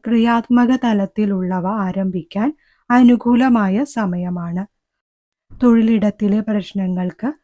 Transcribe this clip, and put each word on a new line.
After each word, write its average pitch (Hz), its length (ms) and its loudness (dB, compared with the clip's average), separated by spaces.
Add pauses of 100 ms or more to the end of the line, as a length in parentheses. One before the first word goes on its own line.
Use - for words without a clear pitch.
ക്രിയാത്മക 233 720 2
തലത്തിലുള്ളവ 196 920 -2
ആരംഭിക്കാൻ 190 840 -4 (400)
അനുകൂലമായ 240 920 4
സമയമാണ്. 180 840 -6 (1000)
തൊഴിലിടത്തിലെ 220 760 2
പ്രശ്നങ്ങൾക്ക് 190 920 -4 (100)